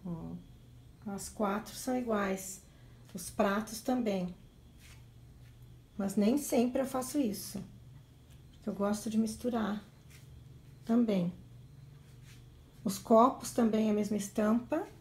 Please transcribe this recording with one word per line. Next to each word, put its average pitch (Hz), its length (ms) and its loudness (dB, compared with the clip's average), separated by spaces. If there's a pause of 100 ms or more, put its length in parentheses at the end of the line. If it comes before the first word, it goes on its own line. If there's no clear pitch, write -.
Ó, 170 280 -8 (720)
as 196 220 -8
quatro 208 460 -4
são 254 220 -4
iguais. 208 640 -2 (520)
Os - 160 -10
pratos 208 500 0
também. 202 540 0 (1600)
Mas 196 200 -2
nem 214 220 4
sempre 254 440 2
eu 262 40 0
faço 262 320 -2
isso. - 440 -2 (880)
Porque - 160 -10
eu 190 60 -4
gosto 208 360 -2
de 220 80 2
misturar 220 680 -2 (1000)
também. 208 480 4 (1500)
Os 196 140 -2
copos 240 540 6
também 220 360 4
é - 20 2
a 208 40 4
mesma 208 220 0
estampa. 233 720 0 (140)